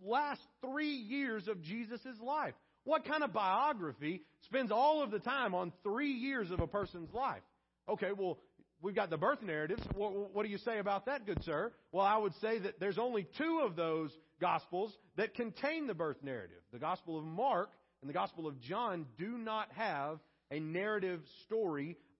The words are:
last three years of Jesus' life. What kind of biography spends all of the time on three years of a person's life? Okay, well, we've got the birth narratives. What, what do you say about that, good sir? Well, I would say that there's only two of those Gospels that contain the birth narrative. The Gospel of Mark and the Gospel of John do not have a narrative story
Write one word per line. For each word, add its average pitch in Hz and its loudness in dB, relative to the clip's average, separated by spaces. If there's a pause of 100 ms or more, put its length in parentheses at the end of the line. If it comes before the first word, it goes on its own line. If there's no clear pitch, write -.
last 262 0 (220)
three 294 -2
years 226 -2
of 190 -4
Jesus' 226 -8
life. 262 0 (300)
What 311 2
kind 302 0
of 247 0
biography 185 2 (240)
spends 247 2
all 294 6
of 226 0
the 208 -2
time 233 0
on 180 0 (100)
three 254 0
years 240 -2
of 180 0
a 170 2
person's 180 -4
life? 214 -2 (460)
Okay, 190 0
well, 180 0 (420)
we've 190 -2
got 202 2
the 165 0
birth 226 2
narratives. 170 -2 (120)
What, 196 -2
what 208 2
do 220 -2
you 202 -2
say 226 -2
about 196 0
that, 262 -2
good 180 0
sir? 175 0 (180)
Well, 190 4
I 208 8
would 208 2
say 226 2
that 185 -4
there's 190 0
only 226 0 (120)
two 320 4
of 190 2
those 160 2 (300)
Gospels 180 0 (240)
that 214 0
contain 277 -2
the 214 -2
birth 156 -2
narrative. 101 -6 (140)
The 120 -12
Gospel 165 -4
of 151 -6
Mark 190 2 (320)
and 135 -8
the 147 -4
Gospel 175 -2
of 139 -6
John 180 -2 (120)
do 220 -4
not 220 -2
have 156 -2 (320)
a 147 -2
narrative 185 0 (260)
story 170 0 (240)